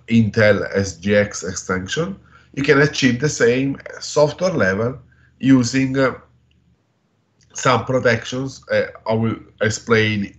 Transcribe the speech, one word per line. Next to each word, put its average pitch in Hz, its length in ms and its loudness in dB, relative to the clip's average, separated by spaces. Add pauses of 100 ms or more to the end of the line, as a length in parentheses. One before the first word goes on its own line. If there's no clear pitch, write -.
Intel 107 680 4
S 95 220 -2
G 98 180 -2
X 104 280 0
extension, 92 760 -6 (360)
you 139 80 -6
can 139 180 4
achieve 131 400 2
the 147 80 0
same 135 480 0 (240)
software 151 520 0
level 113 460 -2 (420)
using, 131 580 2
uh, 127 160 0 (1400)
some 123 320 0
protections, 127 840 -2
uh, 107 160 0 (220)
I 113 60 0
will 113 220 -2 (260)
explain 107 760 -2